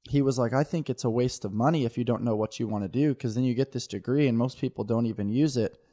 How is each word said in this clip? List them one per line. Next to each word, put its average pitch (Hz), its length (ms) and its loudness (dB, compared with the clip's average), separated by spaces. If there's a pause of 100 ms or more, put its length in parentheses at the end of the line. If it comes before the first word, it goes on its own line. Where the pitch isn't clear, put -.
he 139 180 2
was 135 180 2
like, 120 140 2
"I 135 100 4
think 151 260 -4
it's 123 140 -4
a 123 60 2
waste 123 340 0
of 104 80 -4
money 131 340 2
if 117 120 -4
you 123 60 0
don't 117 200 -2
know 117 120 0
what 107 240 -2
you 117 80 -2
wanna 104 200 -4
do, 143 280 0
'cause 110 200 -4
then 123 80 0
you 127 100 2
get 131 180 -2
this - 160 -6
degree 135 400 0
and 117 100 2
most 123 220 -2
people 123 240 -4
don't 113 240 0
even 107 220 -2
use 131 280 2
it. - 240 0 (120)